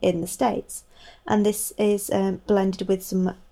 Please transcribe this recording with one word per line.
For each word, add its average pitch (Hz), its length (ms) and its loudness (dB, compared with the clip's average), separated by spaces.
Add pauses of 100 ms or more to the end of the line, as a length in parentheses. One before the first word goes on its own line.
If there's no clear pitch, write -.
in 175 180 2
the 180 60 -4
States. - 580 -4 (420)
And 214 180 2
this 208 340 -2
is, 208 320 0
um, 196 360 0
blended 190 400 0
with 190 160 0
some 185 320 -2 (180)